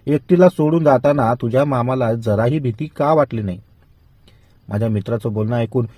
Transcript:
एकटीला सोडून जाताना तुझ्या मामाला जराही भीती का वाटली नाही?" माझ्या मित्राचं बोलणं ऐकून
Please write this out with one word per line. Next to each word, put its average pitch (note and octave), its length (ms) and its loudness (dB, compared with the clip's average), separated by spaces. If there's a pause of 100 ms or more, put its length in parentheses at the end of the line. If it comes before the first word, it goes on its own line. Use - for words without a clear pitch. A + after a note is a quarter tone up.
एकटीला F3 420 2
सोडून D#3+ 360 0
जाताना C3+ 500 2
तुझ्या B2+ 300 0
मामाला B2 500 -2
जराही A2+ 440 0
भीती C3 280 -4
का D3 260 0
वाटली B2+ 300 2
नाही?" F#2+ 180 -6 (1080)
माझ्या G#2 200 -2
मित्राचं A2 440 -4
बोलणं G#2+ 240 -2
ऐकून A#2 300 -2 (120)